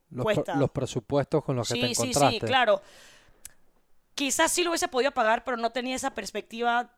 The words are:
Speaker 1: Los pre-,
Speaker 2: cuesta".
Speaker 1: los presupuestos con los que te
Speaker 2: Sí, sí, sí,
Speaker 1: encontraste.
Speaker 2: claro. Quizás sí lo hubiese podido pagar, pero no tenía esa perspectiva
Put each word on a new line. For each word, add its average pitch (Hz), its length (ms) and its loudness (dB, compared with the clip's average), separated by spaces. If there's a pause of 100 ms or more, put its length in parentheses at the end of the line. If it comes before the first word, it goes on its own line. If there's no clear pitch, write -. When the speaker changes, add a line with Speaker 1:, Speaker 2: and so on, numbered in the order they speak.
(100)
Speaker 1:
Los 127 140 -6
pre-, 214 120 2
Speaker 2:
cuesta". 180 200 -2
Speaker 1:
los 139 140 2
presupuestos 139 760 -2
con 135 120 -2
los 117 120 -2
que - 60 -4
te 240 140 -4
Speaker 2:
Sí, 240 60 -2
sí, - 0 -
sí, 254 140 0
Speaker 1:
encontraste. 196 380 2
Speaker 2:
claro. 226 360 2 (1300)
Quizás 285 380 2
sí 349 120 0
lo 349 60 0
hubiese 339 180 -2
podido 262 240 0
pagar, 233 320 2
pero 254 120 -4
no 226 140 -2
tenía 262 260 -4
esa 254 180 -6
perspectiva 233 840 -4